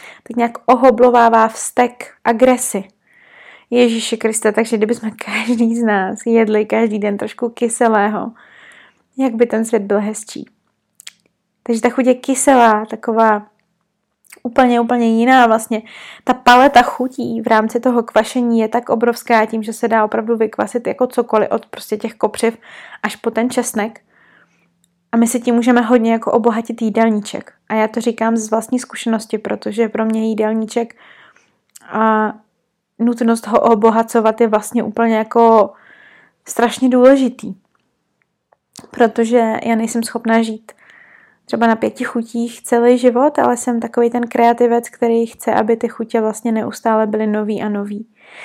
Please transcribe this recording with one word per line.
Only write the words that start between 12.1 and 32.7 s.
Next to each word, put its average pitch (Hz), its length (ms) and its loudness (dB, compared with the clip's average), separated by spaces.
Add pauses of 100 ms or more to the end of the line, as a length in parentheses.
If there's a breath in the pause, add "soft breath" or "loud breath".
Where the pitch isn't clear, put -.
kyselá, 240 680 2
taková 220 640 0 (960)
úplně, 240 360 2
úplně 233 280 0
jiná 233 400 4
vlastně. 220 340 -2 (420 loud breath)
Ta - 100 -2
paleta 254 480 6
chutí 240 600 -4
v 220 60 -6
rámci 220 320 0
toho 240 240 0
kvašení 233 560 0
je 220 80 0
tak 233 220 -4
obrovská 233 560 0
tím, 226 180 -6
že 220 100 -8
se 233 140 -4
dá 220 180 2
opravdu 220 320 -4
vykvasit 220 500 -4
jako 247 200 -2
cokoliv 226 440 -2
od - 140 -4
prostě - 320 -10
těch 233 160 -10
kopřiv 226 440 -4 (460 loud breath)
až 208 120 -6
po - 160 -6
ten 233 180 -2
česnek. 233 520 -6 (1080 soft breath)
A 233 60 0
my 226 100 2
si 233 120 -4
tím 240 160 -2
můžeme 240 260 4
hodně 226 300 2
jako 226 200 -2
obohatit 226 500 -2
jídelníček. 220 720 -2 (160)
A 214 60 -4
já 220 120 0
to 220 140 -6
říkám 226 360 -2
z 214 120 -6
vlastní 220 300 -2
zkušenosti, 226 580 -6
protože 208 520 -4
pro 220 160 -4
mě 220 240 -2
jídelníček 220 640 -4 (920 soft breath)
a 214 440 0 (640)